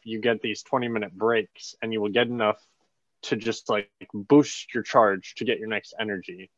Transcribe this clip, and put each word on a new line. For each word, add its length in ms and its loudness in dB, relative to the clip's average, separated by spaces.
you 160 -6
get 200 2
these 220 -4
twenty 260 -2
minute 240 -4
breaks, 720 -2
and 100 -4
you 80 -2
will 100 0
get 180 2
enough 360 0
to 140 -2
just, 320 -6
like, 220 -2
boost 580 4
your 100 -2
charge 520 4
to 100 -8
get 140 -2
your 100 -10
next 320 -6
energy. 580 -8